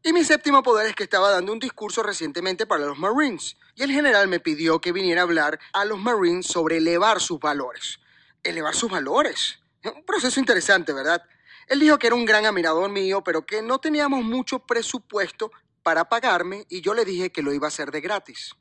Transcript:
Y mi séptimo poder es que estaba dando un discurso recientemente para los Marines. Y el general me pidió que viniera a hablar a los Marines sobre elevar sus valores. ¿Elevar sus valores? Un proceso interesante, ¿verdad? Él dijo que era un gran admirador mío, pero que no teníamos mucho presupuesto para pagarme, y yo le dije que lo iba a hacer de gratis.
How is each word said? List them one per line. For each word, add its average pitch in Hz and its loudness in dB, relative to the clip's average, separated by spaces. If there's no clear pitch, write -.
Y 320 2
mi 339 4
séptimo 285 4
poder 220 4
es 208 -4
que 208 -4
estaba 196 4
dando 190 0
un 226 -6
discurso 220 -6
recientemente 185 -4
para 160 0
los 143 -6
Marines. 226 -2
Y 233 -6
el 277 -2
general 254 4
me 175 0
pidió 160 0
que 180 -2
viniera 180 0
a - 4
hablar 156 0
a 202 0
los 208 -4
Marines 185 0
sobre 165 0
elevar 175 2
sus 160 -4
valores. 143 -6
¿Elevar 165 -4
sus 226 -4
valores? 185 -2
Un 302 -10
proceso 269 -2
interesante, 190 2
¿verdad? 151 -2
Él 269 0
dijo 302 6
que 240 0
era 233 4
un 240 0
gran 214 4
admirador 180 0
mío, 196 -2
pero 160 -2
que 214 -4
no 254 -2
teníamos 285 0
mucho 247 -4
presupuesto 220 -4
para 165 2
pagarme, 202 0
y 180 -10
yo 190 -2
le 226 2
dije 185 -4
que 156 -6
lo 143 -2
iba 143 -2
a - -2
hacer 143 -8
de 151 -8
gratis. 196 -8